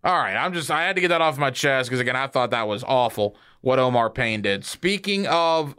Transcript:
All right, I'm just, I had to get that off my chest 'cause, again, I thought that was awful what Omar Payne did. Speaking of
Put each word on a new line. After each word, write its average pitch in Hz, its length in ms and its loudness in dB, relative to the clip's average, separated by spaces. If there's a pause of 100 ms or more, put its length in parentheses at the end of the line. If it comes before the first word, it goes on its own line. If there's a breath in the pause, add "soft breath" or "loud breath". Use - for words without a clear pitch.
All 180 140 2
right, 110 180 0
I'm 156 180 -2
just, 160 160 -4
I 156 140 0
had 185 140 -2
to 180 40 0
get 180 60 4
that 170 140 2
off 156 180 2
my 143 100 0
chest 131 400 0
'cause, 127 100 0
again, 123 180 0
I 135 100 -2
thought 123 240 0
that 117 160 0
was 104 160 -4
awful 117 520 0 (260 soft breath)
what 127 180 2
Omar 123 320 2
Payne 113 320 -2
did. 98 220 -2
Speaking 196 600 -2
of 160 540 0